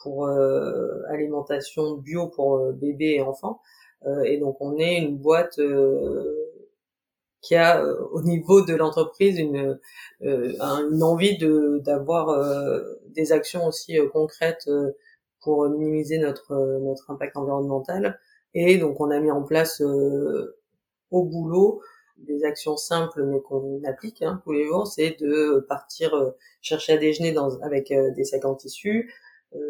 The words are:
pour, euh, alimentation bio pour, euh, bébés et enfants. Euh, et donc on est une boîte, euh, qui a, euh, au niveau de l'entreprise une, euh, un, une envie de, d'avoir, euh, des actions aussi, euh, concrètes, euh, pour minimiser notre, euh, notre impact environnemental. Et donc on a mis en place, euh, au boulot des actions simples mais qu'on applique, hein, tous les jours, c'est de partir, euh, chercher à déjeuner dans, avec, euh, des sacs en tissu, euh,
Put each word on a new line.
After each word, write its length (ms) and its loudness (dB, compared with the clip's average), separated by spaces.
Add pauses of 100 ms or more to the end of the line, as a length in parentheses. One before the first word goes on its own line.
pour, 260 -6
euh, 840 0
alimentation 880 -4
bio 320 -6
pour, 280 0
euh, 160 0
bébés 440 0
et 60 0
enfants. 380 -6 (460)
Euh, 180 -2
et 140 2
donc 220 -2
on 180 -4
est 200 0
une 180 -2
boîte, 420 2
euh, 760 2 (1080)
qui 120 0
a, 280 6
euh, 140 -2 (160)
au 100 -2
niveau 400 6
de 120 -2
l'entreprise 640 0
une, 400 -2 (440)
euh, 380 -2
un, 300 0
une 120 2
envie 360 4
de, 400 2
d'avoir, 520 0
euh, 520 0 (260)
des 240 0
actions 340 0
aussi, 320 -4
euh, 100 2
concrètes, 600 -2
euh, 240 0 (500)
pour 280 2
minimiser 480 -2
notre, 340 -4
euh, 280 0
notre 300 -6
impact 260 -8
environnemental. 840 -4 (340)
Et 260 6
donc 220 0
on 100 2
a 100 2
mis 100 4
en 120 0
place, 380 0
euh, 760 0 (540)
au 140 4
boulot 560 2 (380)
des 260 -4
actions 320 -2
simples 480 -2
mais 160 0
qu'on 440 -6
applique, 360 -10
hein, 240 -4
tous 80 -6
les 140 0
jours, 200 0
c'est 320 -2
de 500 2
partir, 460 -4
euh, 180 0 (280)
chercher 320 -2
à 60 6
déjeuner 340 0
dans, 280 -2
avec, 300 -4
euh, 200 4
des 140 -4
sacs 200 -4
en 100 -2
tissu, 560 -4 (440)
euh, 40 -12 (120)